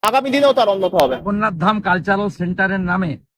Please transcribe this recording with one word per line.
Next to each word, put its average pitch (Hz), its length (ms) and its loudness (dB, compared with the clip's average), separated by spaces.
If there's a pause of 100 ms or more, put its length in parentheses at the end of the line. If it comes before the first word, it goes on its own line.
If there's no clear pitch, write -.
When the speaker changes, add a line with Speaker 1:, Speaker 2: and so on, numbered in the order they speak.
Speaker 1:
আগামী 262 280 0
দিনেও 277 240 4
তার 226 160 2
অন্যথা 190 280 0
হবে। 131 180 4
Speaker 2:
জগন্নাথ 202 380 -4
ধাম 196 280 0
কালচারাল 196 480 0
সেন্টারের 190 500 -2
নামে 180 380 -2 (200)